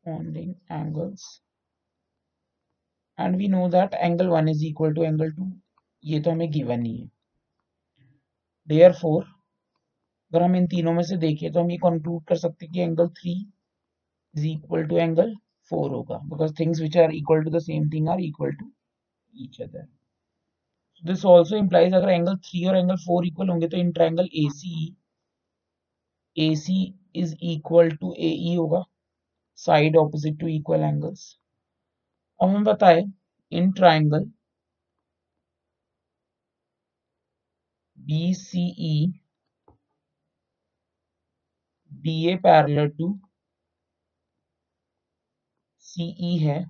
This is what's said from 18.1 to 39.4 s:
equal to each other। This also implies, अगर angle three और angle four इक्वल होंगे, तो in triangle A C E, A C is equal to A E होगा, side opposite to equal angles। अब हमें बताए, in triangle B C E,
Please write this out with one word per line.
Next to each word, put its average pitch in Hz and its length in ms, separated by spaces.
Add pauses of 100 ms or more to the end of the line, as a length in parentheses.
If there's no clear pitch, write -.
equal 147 400
to 214 120 (600)
each - 280
other। - 260 (1160)
This 175 220
also 175 320
implies, 180 360
अगर 185 200
angle 175 240 (120)
three 180 180
और 190 140
angle 180 260
four 175 180
इक्वल 180 240
होंगे, 170 180
तो 165 100
in 175 200
triangle 165 320 (140)
A - 20 (140)
C 180 120 (120)
E, 180 120 (1400)
A 156 180
C 185 400 (180)
is 165 260
equal 165 500 (140)
to 175 120
A 160 160 (200)
E 175 40
होगा, 170 280 (720)
side 156 400 (100)
opposite 151 340
to 170 80
equal 156 440
angles। - 360 (1120)
अब 185 80
हमें 208 140
बताए, 190 400 (480)
in 175 260
triangle 156 480 (3750)
B 170 240
C 185 260 (180)
E, 160 360 (3000)